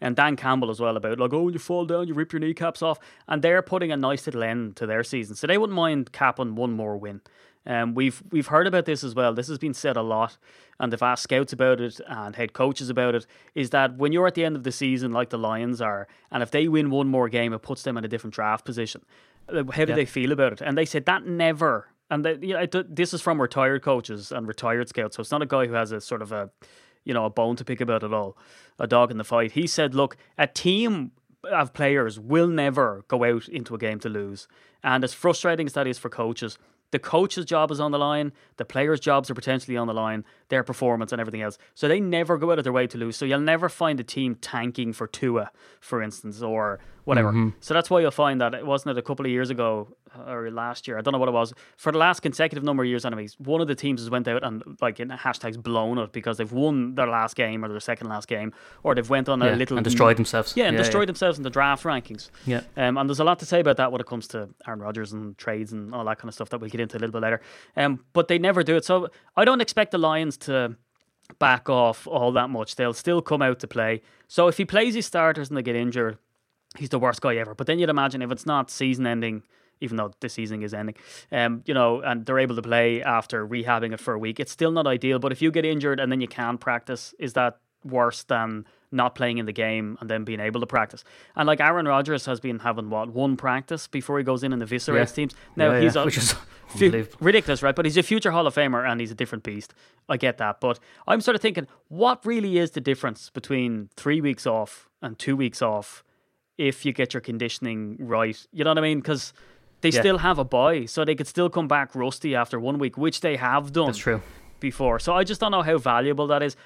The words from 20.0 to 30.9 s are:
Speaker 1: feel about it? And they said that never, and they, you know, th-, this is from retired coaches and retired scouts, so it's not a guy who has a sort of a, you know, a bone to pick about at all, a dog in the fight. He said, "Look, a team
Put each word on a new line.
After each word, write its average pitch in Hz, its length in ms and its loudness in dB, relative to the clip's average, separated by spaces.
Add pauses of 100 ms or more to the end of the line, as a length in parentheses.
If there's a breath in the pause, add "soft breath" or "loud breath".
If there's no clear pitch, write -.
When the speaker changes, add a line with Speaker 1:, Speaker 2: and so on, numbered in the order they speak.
Speaker 1:
feel 131 260 -2
about 135 220 2
it? - 60 -12
And 143 160 -4
they 160 80 4
said 151 220 -4
that 185 180 6
never, 165 600 2 (240)
and 147 140 0
they, 160 180 0
you 185 120 -4
know, 175 120 -2
th-, 180 220 -4
this 170 260 -2
is 160 80 -6
from 160 180 2
retired 135 420 2
coaches 113 500 -2
and 113 160 -6
retired 120 400 -2
scouts, 110 260 -6
so - 60 -8
it's 107 100 -12
not 147 100 0
a 147 60 -2
guy 131 220 2
who 117 60 -4
has 113 180 -2
a 107 80 -6
sort 113 200 -8
of 107 120 -12
a, 101 180 -6 (540 soft breath)
you 131 100 -4
know, 110 120 2
a 107 40 -2
bone 117 240 0
to 117 100 -8
pick 127 160 -6
about 117 220 0
at 107 100 -6
all, 104 240 -4 (440 loud breath)
a 117 80 -2
dog 123 240 6
in 110 60 -6
the 107 60 -6
fight. 117 280 0
He 160 160 0
said, 143 260 0
"Look, 135 220 2 (200 soft breath)
a 147 120 2
team 196 640 0 (320)